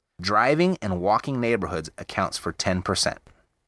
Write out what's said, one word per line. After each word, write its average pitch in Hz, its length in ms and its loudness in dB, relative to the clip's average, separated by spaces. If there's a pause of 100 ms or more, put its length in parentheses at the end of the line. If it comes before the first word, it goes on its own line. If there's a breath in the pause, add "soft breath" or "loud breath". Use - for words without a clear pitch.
(200)
driving 135 640 2
and 92 180 -2
walking 120 400 0
neighborhoods 90 560 0
accounts - 420 -2
for 85 140 -4
ten 92 300 -2
percent. - 360 -2 (500)